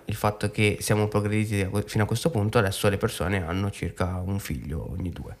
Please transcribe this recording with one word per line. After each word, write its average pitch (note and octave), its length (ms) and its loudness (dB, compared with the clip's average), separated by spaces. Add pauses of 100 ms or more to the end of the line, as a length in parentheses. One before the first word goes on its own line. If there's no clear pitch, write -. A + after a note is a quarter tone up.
il G#2+ 100 -4
fatto G#2 360 0
che G#2 300 2
siamo G#2+ 260 2
progrediti G#2 560 0
da F#2 60 -2
que-, G#2 180 0
fino G#2+ 160 2
a G2+ 40 2
questo - 220 2
punto, G#2+ 280 2
adesso G2 320 2
le G2 80 0
persone F#2+ 480 0
hanno F#2+ 260 0
circa F2+ 520 -4
un G2 160 -2
figlio C#2 520 -6
ogni F2 200 -4
due. - 300 -12